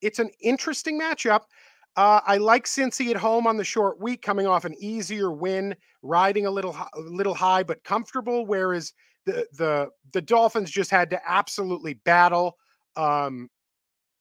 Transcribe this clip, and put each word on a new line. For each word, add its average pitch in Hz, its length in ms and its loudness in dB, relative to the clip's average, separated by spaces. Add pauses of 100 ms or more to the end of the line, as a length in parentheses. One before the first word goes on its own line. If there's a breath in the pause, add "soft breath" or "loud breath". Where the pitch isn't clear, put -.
it's 214 180 -4
an 226 100 0 (120)
interesting 294 580 -2
matchup. 247 420 0 (560 soft breath)
Uh, 208 280 6
I 202 120 4
like 226 280 4
Cincy 254 440 -4
at 233 80 -2
home 226 300 2
on 220 100 0
the 202 80 -4
short 196 340 0
week, 240 220 -6
coming 196 260 -2
off 175 160 2
an 165 160 -8
easier 202 520 -6
win, 190 440 -4 (260)
riding 196 440 2
a 196 60 -2
little 190 200 -4
hi-, 147 220 -12
a 156 80 -12
little 180 320 -4
high, 185 300 2
but 165 200 -6
comfortable. 233 640 -4
Whereas 185 480 -2 (320)
the, 175 280 -4
the, 147 360 -2 (240)
the 185 80 -2
Dolphins 220 500 2
just 196 200 -2
had 175 180 2
to 175 100 -4 (100)
absolutely 180 680 -4
battle, 175 640 4 (380)
um, 143 540 -2 (720)